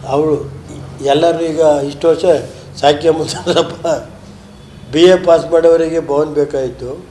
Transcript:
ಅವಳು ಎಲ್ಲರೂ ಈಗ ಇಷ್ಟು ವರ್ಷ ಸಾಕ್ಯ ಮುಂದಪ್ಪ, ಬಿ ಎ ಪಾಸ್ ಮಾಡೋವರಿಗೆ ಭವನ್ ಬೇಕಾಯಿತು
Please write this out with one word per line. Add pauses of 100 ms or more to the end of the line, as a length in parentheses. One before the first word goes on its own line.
(140)
ಅವಳು (720)
ಎಲ್ಲರೂ
ಈಗ (280)
ಇಷ್ಟು
ವರ್ಷ (540)
ಸಾಕ್ಯ
ಮುಂದಪ್ಪ, (1160)
ಬಿ
ಎ (100)
ಪಾಸ್
ಮಾಡೋವರಿಗೆ (100)
ಭವನ್
ಬೇಕಾಯಿತು (220)